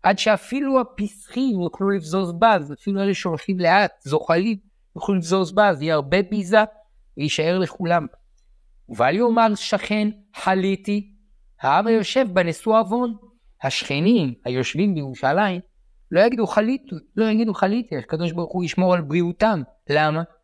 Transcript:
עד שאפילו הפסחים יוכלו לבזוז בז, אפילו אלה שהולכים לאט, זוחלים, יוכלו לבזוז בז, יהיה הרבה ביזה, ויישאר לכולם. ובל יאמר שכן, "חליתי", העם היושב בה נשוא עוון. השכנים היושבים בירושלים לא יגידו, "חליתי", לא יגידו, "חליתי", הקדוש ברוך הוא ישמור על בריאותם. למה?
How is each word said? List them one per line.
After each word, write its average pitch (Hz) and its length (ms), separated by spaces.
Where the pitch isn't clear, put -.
עד 190 160
שאפילו 262 600
הפסחים 233 800
יוכלו 190 280
לבזוז 175 500
בז, 175 340
אפילו 196 280
אלה 196 120
שהולכים 180 460
לאט, 180 400
זוחלים, 170 580
יוכלו 196 200
לבזוז 180 360
בז, 190 300
יהיה 160 120
הרבה 151 280
ביזה, 202 420
ויישאר 160 420
לכולם. 170 480
ובל 123 260
יאמר 226 400
שכן, 214 520
"חליתי", 196 800
העם 165 260
היושב 226 460
בה 180 100
נשוא 170 360
עוון. 226 360
השכנים 143 680
היושבים 143 500
בירושלים 156 680
לא 170 100
יגידו, 233 260
"חליתי", 220 480
לא 220 100
יגידו, 220 280
"חליתי", 202 440
הקדוש 165 340
ברוך 170 220
הוא 185 100
ישמור 180 300
על 175 80
בריאותם. 170 600
למה? 151 340